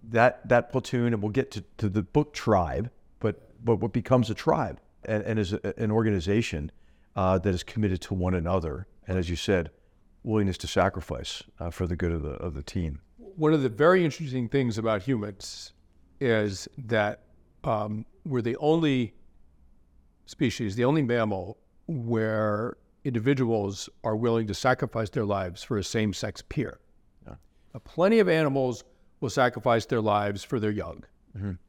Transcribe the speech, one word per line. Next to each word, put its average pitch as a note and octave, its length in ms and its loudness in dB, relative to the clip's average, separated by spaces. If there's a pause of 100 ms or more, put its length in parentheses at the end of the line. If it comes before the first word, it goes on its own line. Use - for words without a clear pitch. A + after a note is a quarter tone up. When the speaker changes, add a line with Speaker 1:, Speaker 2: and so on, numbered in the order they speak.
(100)
Speaker 1:
that, A#2 380 4
that A#2+ 240 4
platoon, A#2+ 420 0
and G#2 100 -2
we'll G#2+ 80 -2
get B2+ 200 0
to, G2+ 120 -10 (140)
to G#2+ 120 0
the G2 140 0
book D3 280 2
Tribe, F#2 600 0 (280)
but, - 220 -2 (240)
but A2+ 120 4
what G2+ 140 -2
becomes B2 380 2
a G#2+ 60 -2
tribe - 440 0 (260)
and, G#2+ 180 -2
and A2 160 0
is G2 140 0
a, G#2 280 -4
an A2 100 0
organization, G2+ 800 0 (440)
uh, F#2+ 240 4
that F#2 160 0
is F2 80 -4
committed G2+ 380 -2
to - 120 -6
one F2+ 220 0
another, E2 500 -2 (220)
and F#2 100 -2
as F2 140 -2
you F2 40 -2
said, F2 360 0 (520)
willingness G#2 360 0
to - 80 -8
sacrifice, - 760 -2 (180)
uh, E2 120 -6
for F2+ 160 -4
the E2+ 80 -2
good E2+ 160 0
of E2 100 -4
the, D2 120 -6
of E2+ 200 -8
the C#2 80 -10
team. D2 400 -6 (160)
Speaker 2:
One D3+ 360 0
of D3 100 4
the C3 60 2
very E3 360 4
interesting C3 420 -4
things B2 300 0
about A2 240 0
humans G#2 720 -6 (480)
is G#2+ 460 0 (100)
that, A2 460 -2 (400)
um, G#2+ 420 -2 (200)
we're C3 180 -2
the A#2 140 -2
only D3 580 2 (1120)
species, A2 500 -2
the A#2+ 100 2
only D3+ 160 4
mammal, A2 560 -2 (300)
where A2 920 -2 (260)
individuals A2+ 840 0 (140)
are A2 120 0
willing A2+ 320 2
to G2+ 60 -4
sacrifice A#2+ 560 0
their A#2 160 -2
lives F#2+ 380 -4
for A#2 140 -2
a F#2+ 60 -2
same-sex G#2+ 680 -4
peer. - 300 -6 (460)
Speaker 1:
Yeah. - 100 -16 (380)
Speaker 2:
Now, - 100 -14
plenty G#3 360 4
of F#3 100 6
animals C3+ 540 2 (380)
will C3 80 -2
sacrifice B2 560 2
their A#2 160 0
lives G#2 420 0
for - 160 -4
their G#2+ 120 0
young, F#2+ 320 -8 (340)
Speaker 1:
Mm-hmm. G2+ 140 -6 (180)